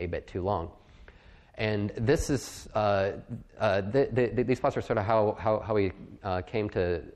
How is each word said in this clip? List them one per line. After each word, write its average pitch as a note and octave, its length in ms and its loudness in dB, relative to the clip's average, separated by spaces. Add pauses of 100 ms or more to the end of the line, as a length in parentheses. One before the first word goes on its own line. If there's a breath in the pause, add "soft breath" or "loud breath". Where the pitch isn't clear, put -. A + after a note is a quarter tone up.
a F2+ 60 -4
bit E2 200 -6
too F#2 160 -6
long. F#2 300 -2 (840 soft breath)
And G#2+ 380 -2
this C3 360 2
is, - 440 -4
uh, G2+ 380 2 (460)
uh, G2+ 240 2
th-, A#2+ 320 0
th-, A#2+ 200 2
th-, A#2 120 0
these B2+ 120 2
plots C#3 200 0
are - 20 0
sort A2+ 180 0
of G2+ 60 2
how, G#2+ 340 4
how, G#2+ 220 2
how G#2+ 140 -2
we, G2 180 2 (320)
uh, F#2 160 -2
came G#2+ 300 -2
to, F2 320 0 (140)